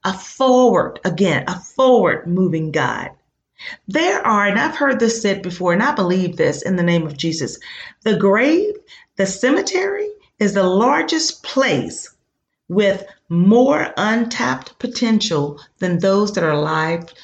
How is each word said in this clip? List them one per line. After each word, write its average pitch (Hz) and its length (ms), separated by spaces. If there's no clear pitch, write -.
a 190 100
forward, 254 920
again, 165 420
a 175 140
forward 240 640
moving 160 460
God. 127 380
There 339 380
are, 208 200
and 202 120
I've - 180
heard 269 220
this 226 240
said 196 200
before, 175 300
and 185 100
I 285 120
believe 185 420
this 147 260
in 190 140
the 175 60
name 170 240
of 147 100
Jesus, 156 420
the 214 140
grave, 277 580
the 190 100
cemetery 392 840
is 208 160
the 196 80
largest 277 800
place - 720
with 190 360
more 233 680
untapped 233 840
potential 165 840
than 180 200
those 196 360
that 170 100
are 160 60
alive, 160 540